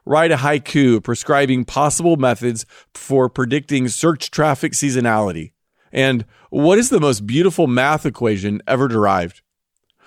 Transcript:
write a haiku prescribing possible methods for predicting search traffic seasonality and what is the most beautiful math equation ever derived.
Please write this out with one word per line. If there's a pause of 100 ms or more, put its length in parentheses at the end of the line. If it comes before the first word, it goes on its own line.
write
a
haiku
prescribing
possible
methods (280)
for
predicting
search
traffic
seasonality (400)
and (260)
what
is
the
most
beautiful
math
equation
ever
derived. (640)